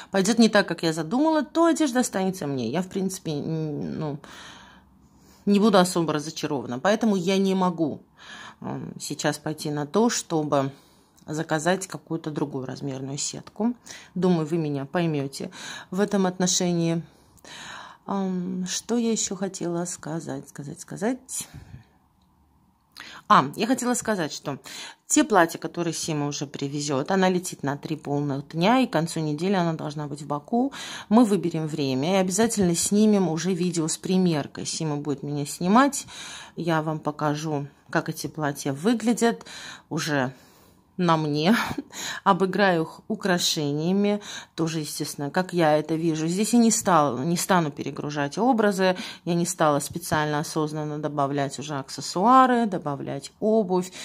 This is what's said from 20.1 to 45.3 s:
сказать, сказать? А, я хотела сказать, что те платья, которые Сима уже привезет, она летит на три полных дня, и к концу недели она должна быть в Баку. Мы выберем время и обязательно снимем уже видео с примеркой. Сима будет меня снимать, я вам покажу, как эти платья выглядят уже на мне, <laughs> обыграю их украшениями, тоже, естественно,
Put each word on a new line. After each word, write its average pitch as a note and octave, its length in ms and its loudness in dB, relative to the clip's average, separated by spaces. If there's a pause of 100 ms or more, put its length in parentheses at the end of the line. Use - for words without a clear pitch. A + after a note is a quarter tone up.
сказать, C#3+ 320 -14
сказать? G#3+ 680 -6 (1800)
А, F3 160 8 (120)
я F#3+ 100 0
хотела B3 260 0
сказать, G3 400 -2
что - 260 -8 (480)
те - 160 4
платья, F#3+ 360 4
которые E3+ 340 -4
Сима D3 360 -2
уже C#3+ 180 -6
привезет, C#3+ 640 -2
она F#3+ 180 4
летит F3+ 340 -2
на C#3+ 140 -2
три D3+ 180 -6
полных C#3+ 540 -4
дня, G3+ 320 2
и B3 60 2
к B3 40 -4
концу E3 300 0
недели D#3 320 -2
она E3+ 220 2
должна D3 320 -6
быть C#3+ 160 -10
в C#3+ 40 -14
Баку. A#3 460 -2 (380)
Мы A3+ 160 8
выберем E3 400 0
время D3 480 0
и - 20 4
обязательно F#3+ 580 2
снимем G3+ 540 4
уже E3 240 0
видео E3 340 0
с - 120 -4
примеркой. E3+ 680 0
Сима D3+ 320 -4
будет C#3+ 260 -4
меня C#3+ 220 -4
снимать, A3+ 600 2 (500)
я E3 240 2
вам D#3 200 -4
покажу, D3+ 640 -2 (240)
как D#3 180 -2
эти D#3 200 -6
платья C#3+ 440 -4
выглядят A3 720 0 (460)
уже C#3+ 420 0 (640)
на E3+ 180 4
мне, D#3 400 2 (320)
<laughs> - 360 -10
обыграю F#3+ 580 4
их - 260 -8
украшениями, F3+ 1120 0 (340)
тоже, D#3+ 260 -2
естественно, D3 500 -6